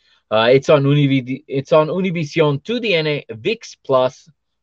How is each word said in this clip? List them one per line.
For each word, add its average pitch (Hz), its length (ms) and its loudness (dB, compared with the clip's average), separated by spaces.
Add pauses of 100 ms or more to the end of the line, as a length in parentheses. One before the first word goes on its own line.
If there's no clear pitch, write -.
(300)
Uh, 110 220 2
it's 139 180 2
on 147 140 4
Univi-, 135 640 0
it's 135 240 -8
on 156 160 4
Univision, 160 760 -2
two 240 160 -6
D 214 160 -2
N 156 120 -2
A, 147 220 -4
vix 120 460 -8
Plus, 127 520 -2 (360)